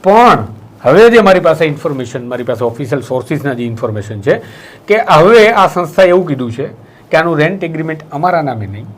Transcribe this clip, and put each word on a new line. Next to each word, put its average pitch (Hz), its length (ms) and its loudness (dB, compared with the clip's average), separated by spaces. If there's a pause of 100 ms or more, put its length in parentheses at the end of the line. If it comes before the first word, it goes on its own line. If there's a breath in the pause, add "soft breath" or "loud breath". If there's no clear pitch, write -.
પણ 196 440 4 (360)
હવે 190 260 6
જે 233 100 6
મારી 190 200 4
પાસે 165 260 0
ઇન્ફોર્મેશન, 135 640 -8
મારી 123 160 -8
પાસે 120 200 -4
ઓફિશિયલ 123 380 -4
સોર્સિસના 135 520 -6
જે 120 100 -6
ઇન્ફોર્મેશન 113 580 -8
છે, 160 200 -2 (460 loud breath)
કે 208 100 0 (120)
હવે 208 400 6
આ 208 180 2
સંસ્થાએ 180 400 0
એવું 180 200 2
કીધું 127 240 -6
છે 123 140 -8 (460 soft breath)
કે 165 60 2
આનું 160 200 0
રેન્ટ 180 260 -2
એગ્રીમેન્ટ 160 380 -8 (100)
અમારા 165 300 -2
નામે 120 240 -6
નહીં 98 200 -14 (120)